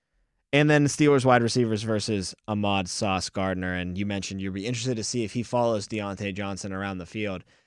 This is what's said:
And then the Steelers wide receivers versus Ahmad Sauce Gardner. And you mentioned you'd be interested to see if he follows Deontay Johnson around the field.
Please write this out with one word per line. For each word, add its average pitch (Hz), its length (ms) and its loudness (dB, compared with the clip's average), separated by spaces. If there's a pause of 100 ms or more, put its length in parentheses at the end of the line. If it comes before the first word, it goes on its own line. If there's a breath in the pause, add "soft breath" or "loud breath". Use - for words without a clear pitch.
(540)
And 151 160 6
then 147 140 6
the 139 60 4
Steelers 143 340 6
wide 123 200 6
receivers 110 400 0
versus 104 520 -2 (120)
Ahmad 101 420 0
Sauce 95 400 -2
Gardner. 92 440 -2
And 90 240 -4
you 101 80 -2
mentioned 98 360 -6
you'd 95 120 -4
be 95 120 -6
interested 120 320 -4
to 107 60 -6
see 120 200 -2
if 101 80 -6
he 120 120 -4
follows 117 440 0
Deontay 101 480 -6
Johnson 98 380 -8
around 98 240 -6
the 90 80 -10
field. 98 380 -6 (240)